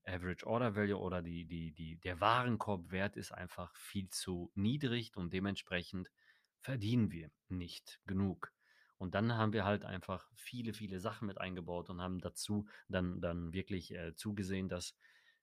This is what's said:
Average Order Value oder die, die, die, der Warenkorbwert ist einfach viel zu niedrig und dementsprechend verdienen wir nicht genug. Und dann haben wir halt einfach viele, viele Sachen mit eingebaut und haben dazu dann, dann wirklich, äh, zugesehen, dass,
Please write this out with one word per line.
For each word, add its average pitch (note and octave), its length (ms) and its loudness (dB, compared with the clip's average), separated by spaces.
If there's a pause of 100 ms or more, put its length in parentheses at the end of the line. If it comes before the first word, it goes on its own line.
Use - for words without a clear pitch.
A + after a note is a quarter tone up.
Average F2+ 420 -4
Order A2+ 300 2
Value G2+ 240 4
oder F2+ 240 0
die, E2+ 220 -6
die, E2 260 -6
die, D#2+ 260 -8
der F2+ 240 -4
Warenkorbwert G2+ 960 4
ist - 140 -8
einfach - 440 -8
viel G2 340 -6
zu F2 440 -4
niedrig A#2+ 640 2
und F2 160 -2
dementsprechend F#2 800 -2 (480)
verdienen A2+ 520 4
wir E2 200 -8 (160)
nicht - 580 -8
genug. F#2+ 480 0 (440)
Und F#2 180 -2
dann A2+ 180 4
haben A2 200 4
wir G#2 120 4
halt G#2 200 4
einfach F#2+ 500 -4
viele, A#2 380 -6
viele G2+ 260 -6
Sachen G#2 280 -2
mit G2 120 -6
eingebaut F2+ 500 -2
und F2+ 120 -6
haben F#2 180 0
dazu G#2 480 -2 (220)
dann, F#2 320 2
dann E2+ 320 -2
wirklich, F#2 380 -2
äh, E2 240 -6
zugesehen, F#2+ 540 0
dass, F2+ 260 -4 (480)